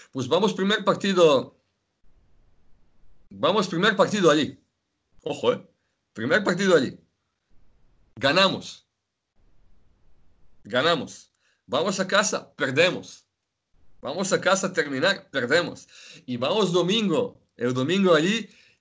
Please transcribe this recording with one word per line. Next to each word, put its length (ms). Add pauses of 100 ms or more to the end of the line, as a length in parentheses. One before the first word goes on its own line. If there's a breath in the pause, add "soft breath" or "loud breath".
(120)
Pues 160
vamos 260
primer 300
partido, 760 (1700)
vamos 400
primer 260
partido 340
allí. 300 (640)
Ojo, 300
¿eh? 120 (480)
Primer 300
partido 320
allí. 240 (1160)
Ganamos. 680 (1800)
Ganamos. 680 (360)
Vamos 320
a 80
casa, 480
perdemos. 720 (760)
Vamos 320
a 80
casa 260
a 60
terminar, 580
perdemos. 560 (380 loud breath)
Y 120
vamos 340
domingo, 680 (160)
el 160
domingo 400
allí 340 (340 soft breath)